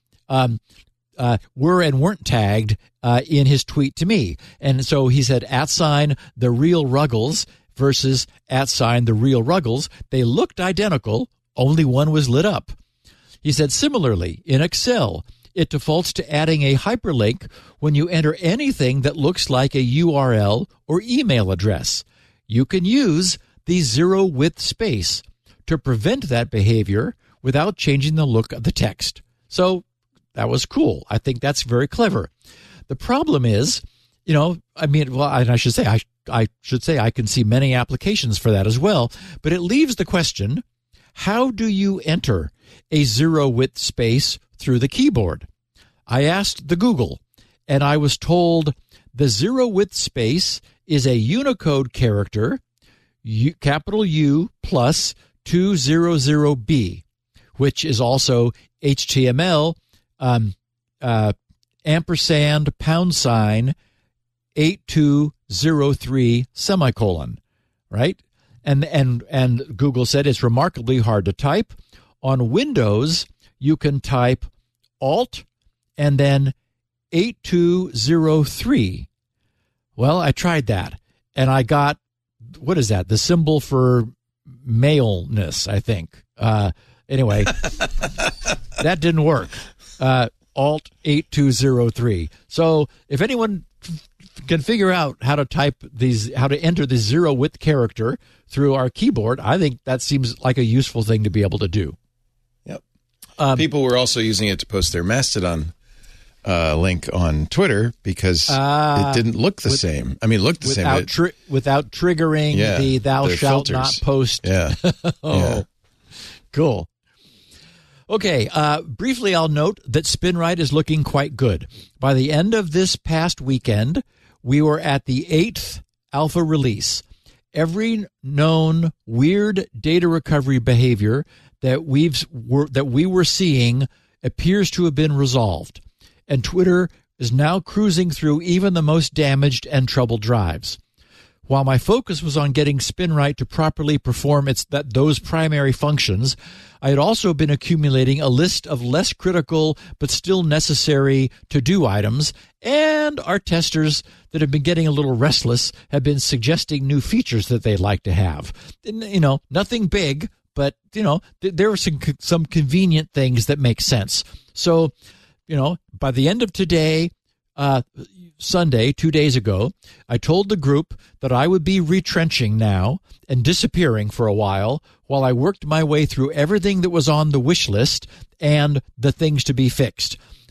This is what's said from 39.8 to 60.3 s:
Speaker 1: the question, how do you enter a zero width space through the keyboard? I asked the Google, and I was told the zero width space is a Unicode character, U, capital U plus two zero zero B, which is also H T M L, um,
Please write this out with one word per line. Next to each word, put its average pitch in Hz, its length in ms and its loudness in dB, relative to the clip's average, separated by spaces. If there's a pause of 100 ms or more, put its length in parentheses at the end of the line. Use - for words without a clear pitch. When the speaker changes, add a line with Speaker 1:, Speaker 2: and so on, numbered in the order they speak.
Speaker 1:
the 185 80 -4
question, 165 580 -2 (500)
how 240 380 0
do 220 160 -2
you 196 380 0
enter 113 460 -2 (400)
a 151 120 4
zero 143 460 2
width 127 280 0
space - 640 -2 (180)
through 123 220 0
the 123 80 2
keyboard? 131 600 0 (580)
I 127 180 0
asked 165 460 -2
the 170 80 2
Google, 160 420 0 (480)
and 139 160 2
I 147 140 2
was 147 200 0
told 170 560 2 (400)
the 139 140 2
zero 214 400 0
width 202 280 0
space 135 680 -2 (240)
is 143 200 0
a 131 120 2
Unicode 143 720 0
character, 107 680 -2 (640)
U, 117 320 0
capital 196 500 -2
U 156 440 2 (140)
plus 143 500 0 (300)
two 190 320 2
zero 165 420 2
zero 147 380 2
B, 110 480 -2 (520)
which - 280 0
is 139 160 0
also 120 520 2 (300)
H 139 260 -2
T 131 200 2
M 123 140 2
L, 165 340 0 (440)
um, 120 360 0 (460)